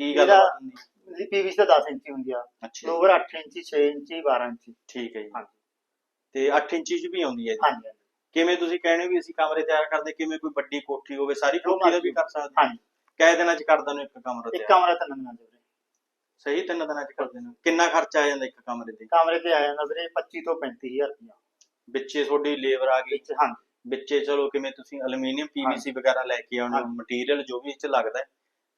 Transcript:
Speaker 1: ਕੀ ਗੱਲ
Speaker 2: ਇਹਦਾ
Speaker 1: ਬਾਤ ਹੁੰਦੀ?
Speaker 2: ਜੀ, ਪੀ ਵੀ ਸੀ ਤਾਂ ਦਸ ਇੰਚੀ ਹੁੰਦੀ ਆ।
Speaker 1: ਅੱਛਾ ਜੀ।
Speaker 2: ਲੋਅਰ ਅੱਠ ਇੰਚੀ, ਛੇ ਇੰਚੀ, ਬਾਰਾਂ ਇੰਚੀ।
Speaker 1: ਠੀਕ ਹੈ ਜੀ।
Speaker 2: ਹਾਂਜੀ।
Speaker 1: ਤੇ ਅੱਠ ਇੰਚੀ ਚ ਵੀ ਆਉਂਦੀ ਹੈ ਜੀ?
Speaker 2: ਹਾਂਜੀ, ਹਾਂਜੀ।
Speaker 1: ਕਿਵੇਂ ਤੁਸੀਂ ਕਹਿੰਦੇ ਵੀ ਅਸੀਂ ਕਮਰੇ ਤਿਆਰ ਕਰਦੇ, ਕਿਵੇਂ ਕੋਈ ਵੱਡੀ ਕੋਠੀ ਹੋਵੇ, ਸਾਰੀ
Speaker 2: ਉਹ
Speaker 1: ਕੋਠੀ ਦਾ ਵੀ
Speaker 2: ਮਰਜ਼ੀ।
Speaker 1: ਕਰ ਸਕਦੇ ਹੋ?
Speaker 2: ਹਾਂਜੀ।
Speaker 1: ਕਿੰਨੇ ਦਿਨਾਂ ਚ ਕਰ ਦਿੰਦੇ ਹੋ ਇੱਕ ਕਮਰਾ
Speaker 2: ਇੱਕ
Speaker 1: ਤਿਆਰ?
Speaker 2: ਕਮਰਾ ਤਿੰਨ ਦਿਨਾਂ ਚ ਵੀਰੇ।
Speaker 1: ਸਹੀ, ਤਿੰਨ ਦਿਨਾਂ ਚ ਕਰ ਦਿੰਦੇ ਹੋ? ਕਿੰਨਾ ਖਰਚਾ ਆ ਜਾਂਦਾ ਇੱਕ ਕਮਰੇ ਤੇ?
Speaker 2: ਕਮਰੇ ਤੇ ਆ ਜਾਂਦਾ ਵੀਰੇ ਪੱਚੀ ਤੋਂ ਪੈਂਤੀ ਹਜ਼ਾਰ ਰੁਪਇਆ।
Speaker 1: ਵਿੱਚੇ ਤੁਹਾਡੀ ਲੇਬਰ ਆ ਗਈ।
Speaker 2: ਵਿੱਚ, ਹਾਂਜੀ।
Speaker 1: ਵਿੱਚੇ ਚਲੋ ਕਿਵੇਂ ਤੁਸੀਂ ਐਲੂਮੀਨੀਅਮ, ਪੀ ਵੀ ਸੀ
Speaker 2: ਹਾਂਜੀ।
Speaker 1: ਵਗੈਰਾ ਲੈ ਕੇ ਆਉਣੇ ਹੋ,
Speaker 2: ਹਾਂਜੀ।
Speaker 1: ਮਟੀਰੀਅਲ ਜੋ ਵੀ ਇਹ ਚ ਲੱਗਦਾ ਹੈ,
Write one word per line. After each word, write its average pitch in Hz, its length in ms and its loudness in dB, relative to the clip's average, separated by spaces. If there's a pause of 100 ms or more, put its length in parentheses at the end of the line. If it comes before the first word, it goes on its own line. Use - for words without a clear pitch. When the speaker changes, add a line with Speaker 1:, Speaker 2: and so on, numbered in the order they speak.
Speaker 1:
ਕੀ - 160 -2
ਗੱਲ 151 60 8
Speaker 2:
ਇਹਦਾ 202 160 10
Speaker 1:
ਬਾਤ 185 160 8
ਹੁੰਦੀ? - 220 -14 (340)
Speaker 2:
ਜੀ, 175 140 -10
ਪੀ 196 180 0
ਵੀ 190 80 -2
ਸੀ 185 60 -6
ਤਾਂ 208 100 6
ਦਸ 151 240 6
ਇੰਚੀ 139 220 -10
ਹੁੰਦੀ 131 200 -8
ਆ। 123 80 -4 (240)
Speaker 1:
ਅੱਛਾ - 160 -18
ਜੀ। 120 60 -12
Speaker 2:
ਲੋਅਰ 185 280 6
ਅੱਠ - 200 0
ਇੰਚੀ, 160 280 -12
ਛੇ 147 260 2
ਇੰਚੀ, 147 320 -6
ਬਾਰਾਂ 123 280 2
ਇੰਚੀ। 117 260 -14 (140)
Speaker 1:
ਠੀਕ 117 280 -10
ਹੈ 107 60 -8
ਜੀ। 107 120 -14
Speaker 2:
ਹਾਂਜੀ। 113 240 -14 (760)
Speaker 1:
ਤੇ 139 220 2
ਅੱਠ 151 180 0
ਇੰਚੀ 165 240 -4
ਚ 170 140 -6
ਵੀ 180 100 -4
ਆਉਂਦੀ 120 260 -4
ਹੈ 110 60 -2
ਜੀ? - 100 -6
Speaker 2:
ਹਾਂਜੀ, 139 220 0
ਹਾਂਜੀ। - 120 -18 (340)
Speaker 1:
ਕਿਵੇਂ 170 240 2
ਤੁਸੀਂ 170 240 -2
ਕਹਿੰਦੇ 170 280 2
ਵੀ 180 100 2
ਅਸੀਂ - 160 -6
ਕਮਰੇ 156 280 0
ਤਿਆਰ 156 220 2
ਕਰਦੇ, 156 280 -4
ਕਿਵੇਂ 156 260 -6
ਕੋਈ 156 180 -6
ਵੱਡੀ 139 240 -4
ਕੋਠੀ 139 360 -10
ਹੋਵੇ, 139 180 -2
ਸਾਰੀ 143 240 0
Speaker 2:
ਉਹ - 40 -6
Speaker 1:
ਕੋਠੀ 185 280 4
ਦਾ - 0 -
ਵੀ 170 60 0
Speaker 2:
ਮਰਜ਼ੀ। 175 160 -2
Speaker 1:
ਕਰ 160 160 -2
ਸਕਦੇ 147 200 -6
ਹੋ? 151 140 2
Speaker 2:
ਹਾਂਜੀ। 180 160 0 (420)
Speaker 1:
ਕਿੰਨੇ 165 160 8
ਦਿਨਾਂ 170 180 2
ਚ 151 80 -6
ਕਰ 151 180 4
ਦਿੰਦੇ 143 220 -6
ਹੋ - 20 -8
ਇੱਕ - 140 -18
ਕਮਰਾ 120 360 -8
Speaker 2:
ਇੱਕ - 20 -4
Speaker 1:
ਤਿਆਰ? 110 120 -6
Speaker 2:
ਕਮਰਾ 180 260 6
ਤਿੰਨ 143 220 -6
ਦਿਨਾਂ 127 180 -14
ਚ 117 60 -20
ਵੀਰੇ। - 180 -20 (800)
Speaker 1:
ਸਹੀ, 156 280 -4
ਤਿੰਨ - 200 -4
ਦਿਨਾਂ 147 180 -6
ਚ - 140 -16
ਕਰ - 60 -4
ਦਿੰਦੇ 247 240 -12
ਹੋ? - 60 -20 (100)
ਕਿੰਨਾ 170 240 4
ਖਰਚਾ 156 320 2
ਆ 143 80 2
ਜਾਂਦਾ 135 180 -2
ਇੱਕ - 200 -14
ਕਮਰੇ 117 260 -8
ਤੇ? 110 140 -20
Speaker 2:
ਕਮਰੇ 165 320 2
ਤੇ 170 140 0
ਆ 151 80 4
ਜਾਂਦਾ 147 240 -2
ਵੀਰੇ 160 240 -6
ਪੱਚੀ 170 320 -8
ਤੋਂ 165 200 -2
ਪੈਂਤੀ 127 340 -10
ਹਜ਼ਾਰ 139 140 0
ਰੁਪਇਆ। 113 280 -16 (540)
Speaker 1:
ਵਿੱਚੇ 135 340 -4
ਤੁਹਾਡੀ 147 320 0
ਲੇਬਰ 131 320 0
ਆ 131 120 4
ਗਈ। 131 100 -12
Speaker 2:
ਵਿੱਚ, 135 220 -6 (100)
ਹਾਂਜੀ। - 480 -4
Speaker 1:
ਵਿੱਚੇ 135 300 -2
ਚਲੋ 143 280 0
ਕਿਵੇਂ 135 240 -4
ਤੁਸੀਂ 135 300 -16
ਐਲੂਮੀਨੀਅਮ, 131 440 -4
ਪੀ 143 140 -8
ਵੀ 131 160 0
ਸੀ 139 140 -8
Speaker 2:
ਹਾਂਜੀ। - 0 -
Speaker 1:
ਵਗੈਰਾ 131 340 0
ਲੈ 123 160 -4
ਕੇ 123 180 -8
ਆਉਣੇ 123 180 -2
ਹੋ, 135 60 0
Speaker 2:
ਹਾਂਜੀ। 120 140 -8
Speaker 1:
ਮਟੀਰੀਅਲ 127 460 -4
ਜੋ 123 180 -10
ਵੀ 143 100 -12
ਇਹ 139 60 -14
ਚ 147 100 -10
ਲੱਗਦਾ 120 320 -2
ਹੈ, 135 60 -6 (540)